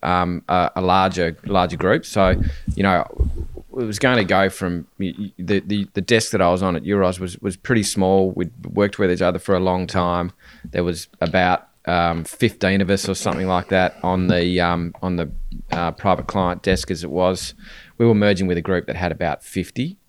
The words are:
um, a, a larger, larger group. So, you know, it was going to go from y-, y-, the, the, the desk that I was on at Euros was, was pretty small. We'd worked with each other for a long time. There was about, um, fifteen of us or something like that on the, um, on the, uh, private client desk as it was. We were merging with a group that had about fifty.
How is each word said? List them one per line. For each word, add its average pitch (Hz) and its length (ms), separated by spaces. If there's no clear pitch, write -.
um, 90 440
a, 90 280
a - 40
larger, 90 640
larger 90 320
group. 98 300
So, 92 340
you - 80
know, 92 200
it 127 120
was 107 140
going 127 200
to 107 60
go 95 240
from 87 380
y-, 92 180
y-, 101 180
the, 92 240
the, 101 340
the 101 60
desk 110 300
that 101 100
I 90 100
was 90 120
on 92 140
at 73 80
Euros 92 340
was, 90 220
was 98 160
pretty 117 260
small. 95 480
We'd 92 220
worked 98 360
with 95 100
each 87 100
other 90 200
for 98 160
a 90 40
long 92 280
time. 87 420
There 87 140
was 85 240
about, 90 460
um, 85 360
fifteen 98 580
of 92 80
us 98 200
or 95 80
something 92 320
like 90 220
that 92 340
on 90 240
the, 87 320
um, 85 420
on 92 140
the, 82 140
uh, 85 180
private - 380
client 90 340
desk 92 300
as 82 100
it 82 80
was. 90 420
We 117 80
were 117 80
merging 104 320
with 90 120
a 85 40
group 90 240
that - 80
had 85 160
about 80 320
fifty. 123 540